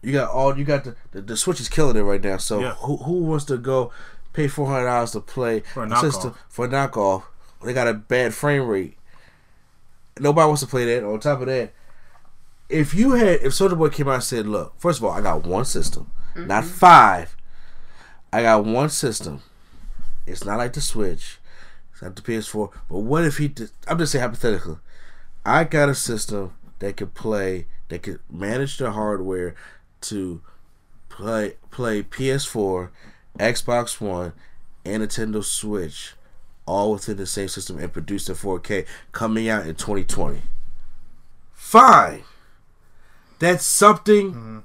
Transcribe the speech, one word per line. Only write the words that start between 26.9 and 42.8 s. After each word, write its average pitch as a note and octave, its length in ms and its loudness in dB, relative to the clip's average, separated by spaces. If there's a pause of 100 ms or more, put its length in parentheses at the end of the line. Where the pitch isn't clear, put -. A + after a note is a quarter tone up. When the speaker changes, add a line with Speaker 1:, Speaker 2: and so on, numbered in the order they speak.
Speaker 1:
could - 180 -8
play, F#2+ 520 -2 (220)
that E2 140 -8
could F#2 160 -10 (120)
manage A2+ 480 -4
the B2+ 140 -2
hardware F#2+ 640 -2 (480)
to F#2 380 -8 (680)
play, G#2+ 480 -4 (140)
play A2 320 -4
P C3 280 -4
S C#3 140 -2
four, F#2+ 460 -4 (480)
Xbox A#2+ 600 -2
One, F2+ 320 -6 (520)
and G#2+ 180 -4
Nintendo G#2+ 420 -2
Switch G2+ 680 -6 (500)
all G2+ 280 0
within G#2 240 -4
the G2 100 -8
same G2 220 -4
system F#2 300 -8
and E2+ 140 -6
produce F#2+ 360 -4
in F#2 80 -4
four F#2+ 240 -4
K F#2+ 240 -4 (280)
coming A2+ 360 -2
out G#2 180 -2
in D#2+ 80 -8
twenty G2+ 300 -2
twenty. - 380 4 (1120)
Fine. F3+ 720 6 (1120)